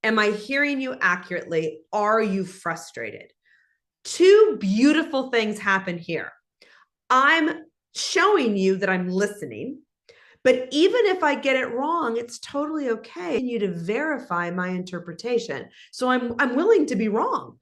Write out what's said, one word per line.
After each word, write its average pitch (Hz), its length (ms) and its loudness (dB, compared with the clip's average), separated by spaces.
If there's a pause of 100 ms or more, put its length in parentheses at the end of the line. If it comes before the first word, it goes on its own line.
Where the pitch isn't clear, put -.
Am 220 160 2
I 208 120 4
hearing 277 500 -2
you 254 200 -6
accurately? 170 800 -2 (120)
Are 214 300 2
you 196 220 -2
frustrated? 135 880 -10 (720)
Two 381 540 6
beautiful 262 720 2
things 214 280 0
happen 190 400 -2
here. 160 340 -8 (760)
I'm 302 540 4 (300)
showing 330 640 2
you 190 200 2
that 185 120 -2
I'm 180 200 0
listening, 180 720 -6 (600)
but 254 280 2
even 403 360 4
if 370 160 2
I 294 120 2
get 269 220 0
it 254 160 -2
wrong, 277 440 -2
it's 233 220 -8
totally 294 520 -6
okay. 285 480 -6
You 247 200 -4
to 202 100 0
verify 180 840 -4
my 180 180 -4
interpretation. 180 1000 -6 (240)
So 254 160 -4
I'm, 247 300 0
I'm 262 180 0
willing 359 300 4
to 247 100 -4
be 220 120 0
wrong. 254 540 -4